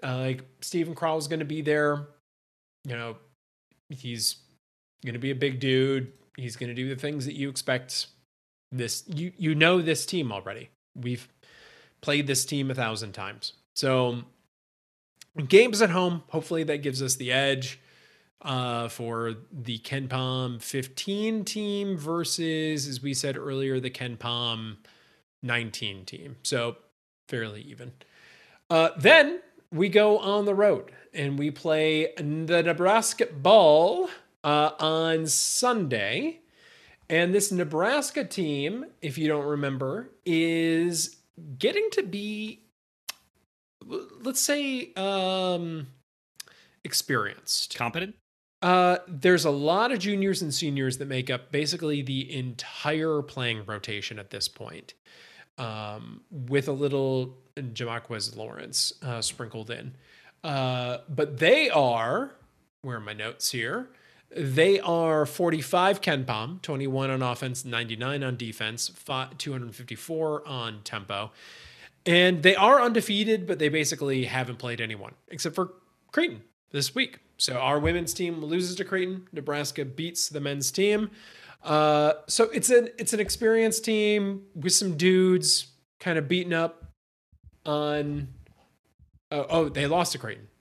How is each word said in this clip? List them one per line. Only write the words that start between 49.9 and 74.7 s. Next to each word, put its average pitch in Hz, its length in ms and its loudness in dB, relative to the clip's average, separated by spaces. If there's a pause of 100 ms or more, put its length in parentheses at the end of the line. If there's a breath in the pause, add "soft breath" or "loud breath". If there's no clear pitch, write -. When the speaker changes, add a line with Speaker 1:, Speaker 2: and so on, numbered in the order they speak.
Speaker 1:
of 240 80 -2
juniors 196 440 0
and 147 100 -2
seniors 135 460 -2
that 139 100 -8
make 131 220 -4
up 127 200 -4
basically 151 520 -2
the 135 340 -6
entire 147 840 -2
playing 117 420 -4
rotation 104 540 -8
at 101 120 -16
this 101 180 -6
point, - 460 -16 (640 loud breath)
um, 110 640 -10 (100)
with 135 380 -2
a 147 40 -2
little 135 640 -2 (180)
Jamarquez 117 800 -8
Lawrence, - 560 -6 (100)
uh, 120 200 -6
sprinkled 110 480 -8
in. 127 240 -10 (500 soft breath)
Uh, 127 540 -2 (100)
but 147 300 -2
they 262 320 6
are, 135 640 2 (480)
where 123 160 -8
are - 20 -10
my 107 140 -10
notes 107 380 -6
here? 135 360 -4 (460 soft breath)
They 160 440 4
are 165 480 2
forty-five 175 760 2
KenPom, 131 600 -4
twenty-one 135 480 -2
on 131 100 -2
offense, 127 440 -4
ninety-nine 120 580 -4
on 127 140 -4
defense, 110 520 -6
fi-, 131 400 -6 (100)
two 143 140 -8
hundred 120 220 -8
fifty-four 151 720 -4
on 113 380 -8
tempo. 104 480 -8 (760 loud breath)
And 175 380 4
they 185 100 8
are 240 260 8
undefeated, 220 640 2
but 170 120 -4
they 151 100 2
basically 143 580 0
haven't 120 340 -4
played 120 200 -8